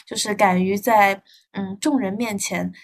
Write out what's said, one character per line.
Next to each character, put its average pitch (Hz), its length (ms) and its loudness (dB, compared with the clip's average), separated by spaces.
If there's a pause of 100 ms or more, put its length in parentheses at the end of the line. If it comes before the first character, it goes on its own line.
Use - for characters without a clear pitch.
就 - 100 -12
是 214 160 -4
敢 185 320 4
于 196 120 0
在， 202 440 4 (300)
嗯， 196 300 -8
众 294 180 0
人 190 140 -2
面 208 260 -6
前， 180 340 -4 (120)